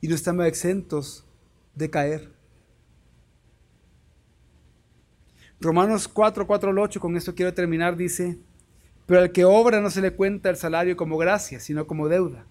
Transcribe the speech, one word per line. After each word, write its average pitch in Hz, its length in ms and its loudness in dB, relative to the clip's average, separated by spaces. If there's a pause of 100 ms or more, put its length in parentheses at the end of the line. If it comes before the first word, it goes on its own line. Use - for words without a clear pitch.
Y 160 60 -8
no 165 80 0
estamos 175 320 -2
exentos 160 760 -4 (520)
de 147 160 -6
caer. 151 400 -4 (3250)
Romanos 185 460 2
cuatro, 214 400 0
cuatro 202 240 0
al 196 80 0
ocho, 208 200 -2
con 170 160 -4
esto 175 200 -6
quiero 180 180 -2
terminar, 170 420 -2
dice, 175 440 -6 (680)
"Pero 180 140 6
al 180 120 4
que 180 140 4
obra 220 360 6
no 202 100 -2
se 190 100 -4
le 185 140 0
cuenta 196 340 -2
el 175 80 -2
salario 175 400 -2
como 160 220 -4
gracia, 180 400 0
sino 151 260 -6
como 151 240 -4
deuda. 165 420 -2